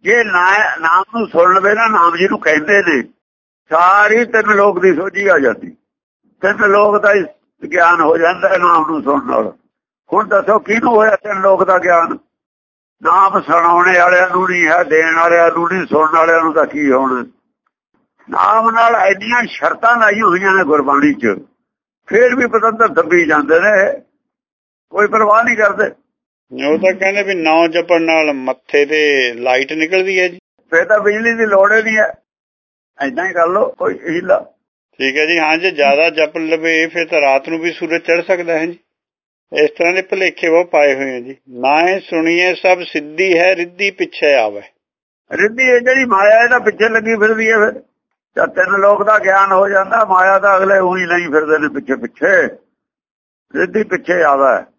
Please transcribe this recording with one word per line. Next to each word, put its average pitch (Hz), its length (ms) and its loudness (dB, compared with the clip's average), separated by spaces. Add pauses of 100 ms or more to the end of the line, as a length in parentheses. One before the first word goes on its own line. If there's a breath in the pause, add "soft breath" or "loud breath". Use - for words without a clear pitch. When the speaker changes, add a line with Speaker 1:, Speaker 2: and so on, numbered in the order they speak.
Speaker 1:
ਜੇ 233 200 2
ਨਾ-, 185 560 0
ਨਾਮ 180 400 0
ਨੂੰ 202 80 -4
ਸੁਣ 180 280 2
ਲਵੇ 196 180 2
ਨਾ, 226 140 0
ਨਾਮ 170 300 0
ਜਿਹਨੂੰ 190 220 -2
ਕਹਿੰਦੇ 156 420 0
ਨੇ, 156 200 -2 (680)
ਸਾਰੀ 208 560 2
ਤਿੰਨ 214 300 0
ਲੋਕ 196 240 2
ਦੀ 180 160 2
ਸੋਝੀ 196 320 -4
ਆ 170 120 4
ਜਾਂਦੀ। 127 360 -2 (680)
ਤਿੰਨ 202 300 0
ਲੋਕ 208 300 2
ਦਾ 208 120 2
ਹੀ 196 100 2 (480)
ਗਿਆਨ 170 300 2
ਹੋ 160 160 2
ਜਾਂਦਾ 180 320 0
ਹੈ 190 80 0
ਨਾਮ 170 300 2
ਨੂੰ 156 160 -4
ਸੁਣਨ 135 240 -2
ਨਾਲ। 113 260 -4 (600)
ਹੁਣ 208 140 0
ਦੱਸੋ 202 320 0
ਕਿਹਨੂੰ 226 360 -2
ਹੋਇਆ 214 200 4
ਤਿੰਨ 196 260 -8
ਲੋਕ 190 220 2
ਦਾ 185 140 2
ਗਿਆਨ? 170 400 0 (840)
ਨਾਮ 190 380 2
ਸੁਣਾਉਣੇ 170 580 2
ਵਾਲਿਆਂ 180 300 2
ਨੂੰ 180 200 -2
ਨਹੀਂ 175 180 -2
ਹੈ, 175 160 2
ਦੇਣ 160 320 0
ਵਾਲਿਆਂ 170 360 2
ਨੂੰ 170 220 -4
ਨਹੀਂ, 180 140 -4
ਸੁਣਨ 156 280 0
ਵਾਲਿਆਂ 165 280 2
ਨੂੰ 160 100 -2
ਤਾਂ 151 120 2
ਕੀ 143 260 -2
ਹੋਣਾ? 127 340 -2 (1040)
ਨਾਮ 220 400 2
ਨਾਲ 233 260 2
ਇੰਨੀਆਂ 208 520 -2
ਸ਼ਰਤਾਂ 226 500 -2
ਲਾਈਆਂ 214 280 0
ਹੋਈਆਂ 190 280 0
ਨੇ 190 100 2
ਗੁਰਬਾਣੀ 143 500 0
'ਚ, 120 140 -4 (800)
ਫੇਰ 247 280 2
ਵੀ 247 120 -2
ਪਤੰਦਰ 220 400 0
ਦੱਬੀ 165 380 0
ਜਾਂਦੇ 151 340 2
ਨੇ, 202 420 0 (880)
ਕੋਈ 202 180 -2
ਪਰਵਾਹ 214 360 2
ਨਹੀਂ 240 140 -2
ਕਰਦੇ। 202 280 0 (840)
Speaker 2:
ਉਹ 156 100 0
ਤਾਂ 185 160 0
ਕਹਿੰਦੇ 196 300 -4
ਵੀ 190 100 -4
ਨਾਂ 165 340 0
ਜਪਣ 165 340 0
ਨਾਲ 160 320 0
ਮੱਥੇ 131 520 -2
ਤੇ 143 480 0
ਲਾਈਟ 127 400 -2
ਨਿਕਲਦੀ 185 460 -2
ਹੈ 180 80 0
ਜੀ। 180 100 -8 (340)
Speaker 1:
ਫੇਰ 170 140 2
ਤਾਂ 214 140 2
ਬਿਜਲੀ 214 340 -2
ਦੀ 226 120 -2
ਲੋੜ 202 280 2
ਹੀ 220 100 2
ਨਹੀਂ 220 140 -2
ਹੈ, - 160 -2 (960)
ਏਦਾਂ 160 200 -6
ਹੀ 185 60 -8
ਕਰ 170 140 0
ਲਓ 196 220 -2
ਕੋਈ 185 240 -6
ਹੀਲਾ। 175 460 -4 (580)
Speaker 2:
ਠੀਕ 135 200 -4
ਹੈ 156 80 0
ਜੀ। 170 140 -2
ਹਾਂ, 156 180 0
ਜੇ 180 140 -2
ਜ਼ਿਆਦਾ 143 380 2
ਜਪ 156 280 -4
ਲਵੇ 160 500 -2
ਫਿਰ 165 200 -6
ਤਾਂ 165 140 0
ਰਾਤ 135 280 0
ਨੂੰ 160 100 -6
ਵੀ 165 120 -4
ਸੂਰਜ 160 300 -6
ਚੜ੍ਹ 170 200 -2
ਸਕਦਾ 175 320 -4
ਹੈ 160 120 -2
ਜੀ। 170 140 -10 (720)
ਇਸ 147 180 0
ਤਰ੍ਹਾਂ 170 220 -2
ਦੇ 185 80 -2
ਭੁਲੇਖੇ 185 480 -4
ਬਹੁਤ 170 180 2
ਪਾਏ 147 280 2
ਹੋਏ 135 200 -6
ਆ 123 40 -8
ਜੀ। 131 180 -16 (120)
"ਨਾਏ 151 500 0
ਸੁਣੀਏ 170 560 -2
ਸਭ 185 260 0
ਸਿੱਧੀ 165 560 -4
ਹੈ, 180 180 2
ਰਿੱਧੀ 175 360 -6
ਪਿੱਛੇ 160 420 -2
ਆਵੇ।" 107 280 -2 (680)
Speaker 1:
ਰਿੱਧੀ 214 320 -2
ਇਹ 247 160 4
ਜਿਹੜੀ 254 260 0
ਮਾਇਆ 214 380 4
ਇਹਦਾ 240 160 2
ਪਿੱਛੇ 214 300 -2
ਲੱਗੀ 226 260 -2
ਫਿਰਦੀ 220 360 0
ਹੈ। 226 60 2
ਫਿਰ 214 140 0 (640)
ਜਦ 170 120 0
ਤਿੰਨ 185 300 -2
ਲੋਕ 202 240 2
ਦਾ 214 160 2
ਗਿਆਨ 196 320 2
ਹੋ 196 180 2
ਜਾਂਦਾ, 196 360 0
ਮਾਇਆ 185 340 2
ਦਾ 196 180 2
ਅਗਲੇ 190 220 2
ਉਹੀ 185 260 -2
ਲਈ 175 220 -2
ਫਿਰਦੇ 151 300 -2
ਨੇ 151 100 -2
ਪਿੱਛੇ 139 280 -6
ਪਿੱਛੇ, 139 520 -2 (1080)
ਰਿੱਧੀ 185 280 -4
ਪਿੱਛੇ 180 400 -4
ਆਵੇ। 135 400 2 (160)